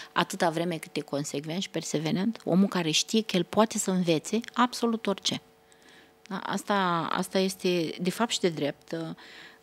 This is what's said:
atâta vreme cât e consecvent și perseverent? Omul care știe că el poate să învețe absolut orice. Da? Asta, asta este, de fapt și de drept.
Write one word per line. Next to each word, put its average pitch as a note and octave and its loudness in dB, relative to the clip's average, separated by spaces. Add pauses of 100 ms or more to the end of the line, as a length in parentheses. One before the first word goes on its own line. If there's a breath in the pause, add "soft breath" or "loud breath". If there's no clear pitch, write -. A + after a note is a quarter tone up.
(120 loud breath)
atâta F3+ 0
vreme E3+ -2
cât - -8
e D#3 -2
consecvent D3+ -4
și - -8
perseverent? E3 -2
Omul F#3+ 6
care E3+ 0
știe A3 2
că - -2
el F3 2
poate G#3+ 2
să G3+ -2
învețe F3+ 2 (140)
absolut A#3 0
orice. F#3+ -2 (880 loud breath)
Da? F#3+ -6
Asta, F#3 0
asta - 0
este, F3+ 0
de F3+ 0
fapt A3+ 0
și - -2
de F#3 4
drept. D3+ -4 (720 loud breath)